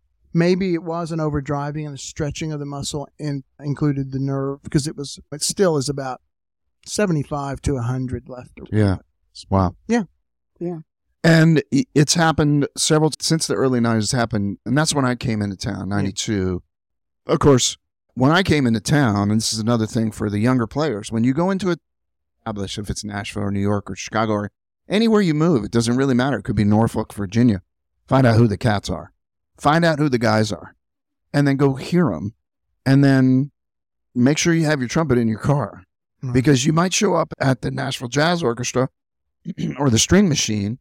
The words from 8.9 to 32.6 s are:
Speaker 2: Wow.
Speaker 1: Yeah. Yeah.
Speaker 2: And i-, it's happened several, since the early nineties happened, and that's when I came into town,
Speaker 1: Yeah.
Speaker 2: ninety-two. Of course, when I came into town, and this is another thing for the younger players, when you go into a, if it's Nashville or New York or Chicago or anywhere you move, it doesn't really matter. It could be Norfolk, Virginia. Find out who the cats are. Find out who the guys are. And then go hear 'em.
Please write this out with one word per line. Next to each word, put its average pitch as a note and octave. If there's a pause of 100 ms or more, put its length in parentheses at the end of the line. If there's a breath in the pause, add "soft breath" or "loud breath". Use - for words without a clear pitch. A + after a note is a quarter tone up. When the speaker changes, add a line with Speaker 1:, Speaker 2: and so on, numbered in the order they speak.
Speaker 2:
Wow. F#2+ (120)
Speaker 1:
Yeah. A3+ (560)
Yeah. F3 (440)
Speaker 2:
And E3 (100)
i-, C3+ (100)
it's C#3+
happened D#3 (100)
several, D#3
since -
the B2+
early B2+
nineties A2+
happened, G#2+
and B2+
that's D#3
when C#3
I B2
came A2
into G2+
town, F#2+
Speaker 1:
Yeah. G2+
Speaker 2:
ninety-two. G2 (640)
Of D#3
course, C3+ (360)
when C3
I F3+
came D3+
into A2+
town, G#2
and G#2+
this -
is G#2+
another A2
thing A2+
for G#2+
the G2+
younger A#2+
players, A2
when A2+
you C3
go E3+
into F#3+
a, D#3+ (720)
if G2+
it's -
Nashville G#2
or G2+
New G2+
York G2+
or F#2+
Chicago A2
or G#2 (360)
anywhere A3
you F3
move, D3+
it F2+
doesn't A#2
really C3+
matter. B2+
It G2
could A2
be G#2
Norfolk, A2
Virginia. G#2 (460)
Find C3
out A2
who A#2
the G2+
cats G#2
are. D#2 (460)
Find D#3+
out D#3+
who D3+
the B2+
guys A2
are. D2+ (600)
And C#3+
then C#3
go C#3
hear D3+
'em. E2+ (500)